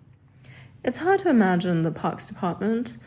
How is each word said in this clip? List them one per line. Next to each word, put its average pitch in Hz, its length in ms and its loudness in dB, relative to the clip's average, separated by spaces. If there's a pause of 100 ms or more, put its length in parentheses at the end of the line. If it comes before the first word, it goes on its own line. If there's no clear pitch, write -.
(840)
"It's - 160 -2
hard 381 220 2
to 370 80 0
imagine 185 520 4
the 160 100 0
parks - 360 -6
department, 214 800 -4